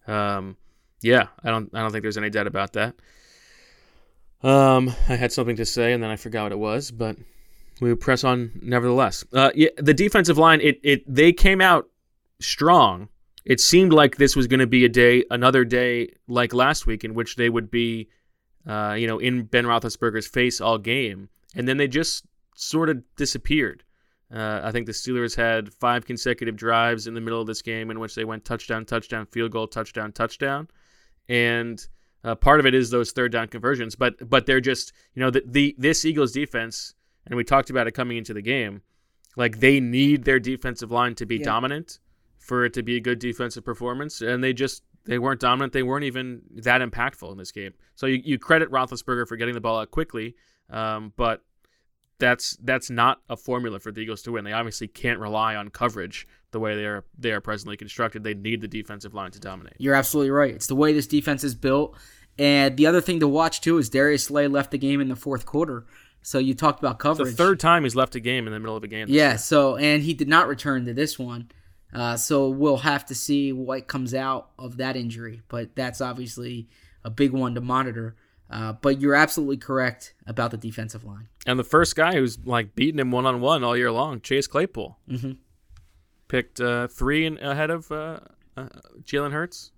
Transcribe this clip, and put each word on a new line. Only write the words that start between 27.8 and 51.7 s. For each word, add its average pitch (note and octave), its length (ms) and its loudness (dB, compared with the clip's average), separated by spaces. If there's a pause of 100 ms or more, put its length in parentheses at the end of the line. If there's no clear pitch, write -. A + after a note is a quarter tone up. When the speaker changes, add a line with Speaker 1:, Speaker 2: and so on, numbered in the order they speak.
Speaker 1:
in A2 80 -10
which A2 160 -10
they A2+ 100 -6
went A2 200 -10
touchdown, A2+ 400 -8
touchdown, A2+ 420 -6
field A2+ 260 -4
goal, A2 140 -4
touchdown, G#2+ 460 -8
touchdown, C#3 560 -4 (600)
and, A#2 580 0 (360)
uh, A2+ 120 -4
part D3 260 6
of C3+ 60 4
it C3 80 6
is B2 160 4
those A#2+ 220 0
third B2 200 -2
down A2+ 160 -2
conversions, A#2+ 480 -4
but, B2 320 -2
but C3 160 4
they're C3 160 4
just, B2 320 -4 (220)
you B2+ 60 -10
know, C3 100 2
the, A#2+ 160 2
the, C#3+ 320 2
this D3+ 260 2
Eagles D3 280 0
defense, A#2+ 600 -6 (320)
and B2 100 -10
we A#2+ 100 -2
talked C3+ 260 2
about B2+ 160 0
it A2+ 60 -4
coming A#2+ 260 -6
into A2 160 -10
the G#2 80 -10
game, G#2+ 400 -4 (540)
like, A2+ 240 0
they C3+ 200 6
need C3 440 2
their C3 160 4
defensive A#2+ 500 -8
line A#2+ 240 0
to A#2 100 -10
be A2+ 140 -4
Speaker 2:
Yeah. C#3+ 60 -6
Speaker 1:
dominant B2+ 540 -4 (380)
for B2 300 -2
it A#2 80 -4
to B2 80 -6
be A#2+ 140 -4
a A#2 40 -2
good A#2 200 -4
defensive A#2+ 440 -8
performance, B2 560 -10
and B2 240 -2
they C3 80 2
just, B2+ 300 -4 (220)
they B2 140 -4
weren't B2+ 220 -2
dominant. B2+ 320 0
They C3 100 -2
weren't C3+ 220 -4
even B2+ 380 -8 (140)
that B2 260 0
impactful A#2 500 -8
in F#2+ 60 -16
this F#2 140 -16
game. G2 200 -14 (220)
So - 120 -10
you, C3 160 0
you C#3 160 -4
credit D#3+ 320 2
Roethlisberger B2+ 560 -2
for A#2 100 -10
getting A#2 180 -4
the A#2 60 -8
ball A2+ 200 -4
out A2 100 -12
quickly, A#2 440 -6 (340)
um, A2 480 -8
but A#2 260 -2 (760)